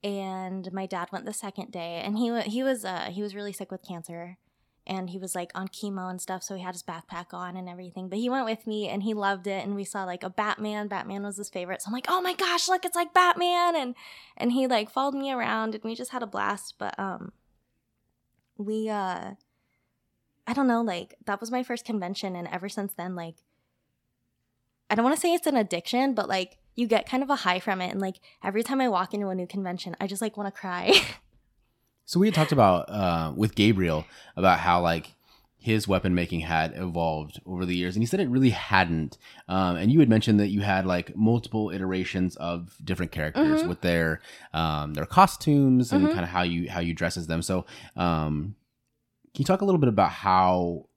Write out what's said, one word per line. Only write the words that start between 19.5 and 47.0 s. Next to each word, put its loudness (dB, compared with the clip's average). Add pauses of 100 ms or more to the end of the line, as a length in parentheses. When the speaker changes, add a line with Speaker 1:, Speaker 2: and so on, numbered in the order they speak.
Speaker 1:
I -4
don't 2
know, 2
like, -6 (100)
that -4
was -10
my -2
first -8
convention, -6
and -8
ever -8
since -8
then, -8
like, -12 (1500)
I 0
don't 2
wanna 4
say 2
it's 0
an 2
addiction, 0
but, -2
like, -4 (160)
you 0
get 2
kind 0
of -2
a 2
high 0
from -2
it, -2
and, -4
like, -4 (260)
every 0
time 0
I 4
walk 0
into -2
a -2
new -4
convention, -6
I -2
just, -4
like, -4
wanna -6
cry. -2
<laughs> 6 (1040)
Speaker 2:
So 0
we 6
had 2
talked 4
about, 6
uh, 0
with 2
Gabriel 4 (320)
about 6
how, 4
like, 0 (420)
his 0
weapon 2
making 0
had 0
evolved -4
over -4
the 0
years, -2
and 2
he 2
said -2
it 0
really 6
hadn't. 2 (300)
Um, 2
and 4
you 8
had 8
mentioned 6
that 2
you 0
had, 2
like, -2
multiple 2
iterations -2
of -8
different -4
characters 2
Speaker 1:
Mm-hmm. -2
Speaker 2:
with -6
their, 2 (320)
um, -2
their -4
costumes 6
and 4
Speaker 1:
Mm-hmm. 4
Speaker 2:
kinda -2
how 0
you, 0
how -4
you 0
dress -2